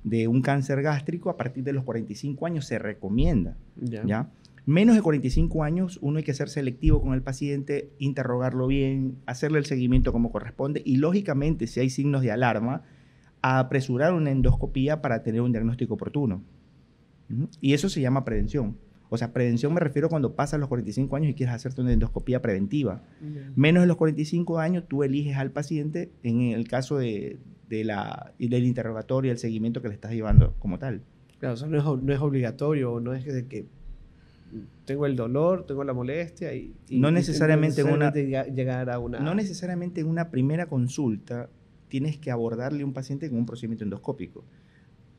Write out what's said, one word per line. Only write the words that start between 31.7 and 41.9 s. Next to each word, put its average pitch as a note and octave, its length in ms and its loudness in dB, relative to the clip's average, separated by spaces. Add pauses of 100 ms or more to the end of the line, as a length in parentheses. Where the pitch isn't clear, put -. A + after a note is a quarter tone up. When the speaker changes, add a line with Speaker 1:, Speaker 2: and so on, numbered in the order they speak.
Speaker 2:
es C#3+ 80 2
ob-, C#3 160 0
no C3+ 140 0
es C3+ 60 0
obligatorio, C3+ 800 0
no A#2+ 140 -4
es C3 140 -6
de B2+ 200 -6
que G#2+ 200 -10 (1160)
tengo C#3+ 220 -2
el C3+ 100 0
dolor, D3+ 500 0
tengo C#3 180 -6
la C3+ 80 -4
molestia C#3+ 600 -6
y, - 200 -12 (140)
y, - 100 0
Speaker 1:
No C#3 120 6
Speaker 2:
y - 20 6
Speaker 1:
necesariamente D#3 720 4
en C#3 60 4
una D3 220 4
Speaker 2:
necesariamente D3 140 0
llega-, C3+ 300 -2
llegar B2+ 360 -2
a B2 80 -2
una A#2+ 220 -6
Speaker 1:
no D#3 140 -2
necesariamente F3+ 680 -4
en D#3 60 -2
una E3 240 -2
primera D3+ 360 0
consulta B2 840 -2 (380)
tienes D3 300 -4